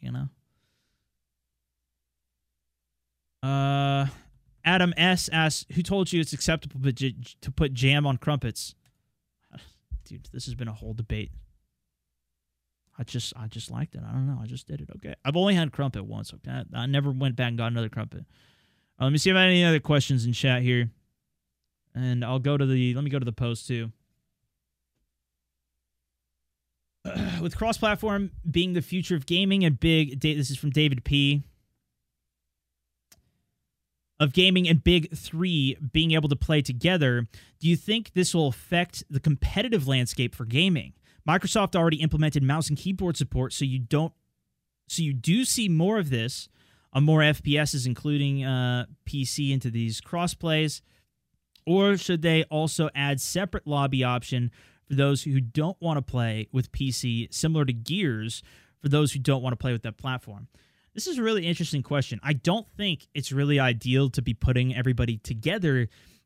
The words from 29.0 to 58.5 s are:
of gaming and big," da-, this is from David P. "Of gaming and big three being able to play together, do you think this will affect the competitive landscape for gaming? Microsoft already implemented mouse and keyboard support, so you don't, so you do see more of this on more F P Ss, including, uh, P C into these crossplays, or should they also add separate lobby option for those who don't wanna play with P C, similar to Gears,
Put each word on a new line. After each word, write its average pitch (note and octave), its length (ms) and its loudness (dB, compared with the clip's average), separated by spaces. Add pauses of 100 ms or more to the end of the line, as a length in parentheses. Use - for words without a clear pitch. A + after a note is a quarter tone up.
of C#3 100 -4
gaming F#3+ 380 2
and D3+ 140 4
big," D#3 400 2
da-, D#3 160 0
this C#3 160 -2
is C#3 60 -4
from D3 140 -4
David C#3 340 2
P. C#3+ 380 4 (2750)
"Of D3 120 2
gaming F3+ 360 6
and E3 140 6
big F3 340 4
three D#3+ 600 -2 (160)
being D#3+ 200 2
able D#3 160 2
to C#3+ 80 2
play D3+ 260 2
together, B2+ 640 0 (320)
do D#3+ 100 0
you E3+ 80 4
think G#3+ 360 -4
this F3+ 220 0
will D#3+ 120 2
affect F3 640 -4
the C3+ 100 -2
competitive F3 680 0
landscape B2+ 480 0
for B2 80 -10
gaming? B2+ 500 0 (340)
Microsoft F#3 460 0
already E3 240 4
implemented D3+ 440 2
mouse C#3+ 260 2
and D3+ 80 0
keyboard F3+ 400 -4
support, C3 360 -2
so - 120 -4
you C3 140 -2
don't, D3 340 -2 (760)
so - 140 -4
you D3 100 0
do E3 320 2
see A3+ 240 0
more F3+ 300 2
of D#3+ 120 -2
this A#2+ 380 -4 (440)
on C3+ 100 4
more D#3 200 6
F D3+ 200 2
P D3 140 2
Ss, C#3+ 300 0
including, C#3 580 -2
uh, B2 420 -2 (180)
P C#3 200 -6
C C#3 280 -2
into B2+ 180 -2
these A2+ 300 -4
crossplays, E3 800 -2 (840)
or G3 300 4
should F3 240 -2
they D#3+ 240 4
also D#3 500 0
add C#3+ 280 0
separate - 440 -4
lobby C#3 380 0
option B2 460 -2 (360)
for - 80 -4
those C#3 280 2
who C3+ 180 0
don't D3+ 400 -2
wanna D#3 220 0
play A2+ 500 -2
with B2+ 200 -2
P C3+ 200 -2
C, A#2 380 -2
similar D#3+ 340 0
to C3 80 0
Gears, A#2 720 -4 (380)